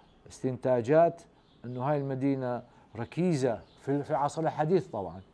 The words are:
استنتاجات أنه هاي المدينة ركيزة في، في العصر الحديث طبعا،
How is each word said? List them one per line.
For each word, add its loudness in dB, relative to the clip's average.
استنتاجات 2
أنه -4
هاي 2
المدينة -2
ركيزة 0
في، -2
في -10
العصر -2
الحديث 0
طبعا، -8